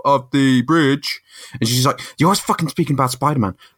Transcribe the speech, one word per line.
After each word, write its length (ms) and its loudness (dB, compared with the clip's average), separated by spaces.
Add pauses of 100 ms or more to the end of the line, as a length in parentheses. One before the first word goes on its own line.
of 260 0
the 320 4
bridge." 580 0 (380)
And 100 0
she's 160 0
like, 140 -2 (180)
"You're 100 2
always 120 2
fucking 300 -4
speaking 260 -2
about 160 0
Spider-Man. 420 -2 (240)